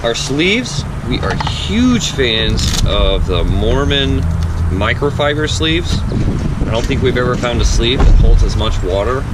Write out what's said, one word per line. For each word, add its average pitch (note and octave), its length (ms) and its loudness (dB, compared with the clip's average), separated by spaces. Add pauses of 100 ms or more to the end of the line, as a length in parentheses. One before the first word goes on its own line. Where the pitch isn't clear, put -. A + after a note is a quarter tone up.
Our - 120 -2
sleeves, D3 680 -2 (260)
we B2+ 100 -2
are G2 160 -4 (120)
huge A#3+ 640 0
fans A2+ 540 0 (200)
of G2 420 0
the E2+ 160 0
Mormon C3+ 760 0 (500)
microfiber C#3+ 800 -2
sleeves. D#3+ 500 -2 (680)
I B2+ 40 -2
don't A#2+ 140 -2
think B2 160 -2
we've B2 160 0
ever B2 180 0
found A#2+ 260 -2
a - 40 2
sleeve B2 340 2
that A#2 160 8
holds - 280 6
as G#2 120 0
much G#2+ 280 0
water G#2 400 -2 (100)